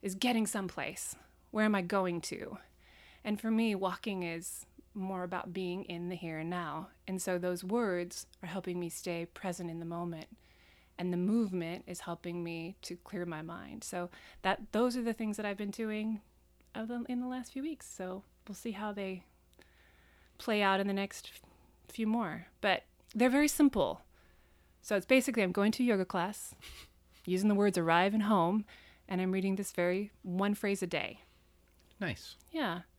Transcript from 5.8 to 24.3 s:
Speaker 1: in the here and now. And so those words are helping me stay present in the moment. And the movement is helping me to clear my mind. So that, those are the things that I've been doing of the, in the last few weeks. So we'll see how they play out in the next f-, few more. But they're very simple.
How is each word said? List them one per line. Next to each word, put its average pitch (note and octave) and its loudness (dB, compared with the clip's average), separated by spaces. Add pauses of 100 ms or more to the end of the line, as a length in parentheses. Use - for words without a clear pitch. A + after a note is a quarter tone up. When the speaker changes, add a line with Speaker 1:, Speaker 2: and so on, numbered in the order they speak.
Speaker 1:
in F3 -6
the F3+ -4
here D#3+ -6
and D#3+ -4
now. E3+ -4 (180)
And F#3 -4
so F3+ 0
those F3+ 0
words F#3 0 (160)
are F#3 -10
helping F3+ -4
me E3+ -2
stay E3+ -4
present F3 -6
in E3 -6
the E3 -8
moment. E3+ -6 (680)
And F3+ 0
the F3 2
movement F3+ 0
is F3 -10
helping E3+ -6
me E3 -8
to - -10
clear F3 -8
my D#3+ -6
mind. D#3+ -12
So F3 -6 (320)
that, F#3+ 0 (100)
those A#3+ 2
are B3 -2
the A3+ 0
things G#3+ -2
that G#3+ -6
I've G3+ -2
been G3+ -4
doing G#3+ -2 (520)
of A3 -6
the, A#3+ -4
in B3 -2
the B3 -4
last B3+ -6
few C4+ -6
weeks. D#4 -6
So F#3 -8 (240)
we'll G3+ -10
see - -8
how G#3 -4
they F#3+ -6 (1120)
play G#3 2
out G3 4
in G3 2
the G3 0
next - -4
f-, - -20 (520)
few A3 -2
more. G#3+ -2 (140)
But G3 2 (280)
they're A#3+ 6
very C#4+ 6
simple. A3+ 4 (800)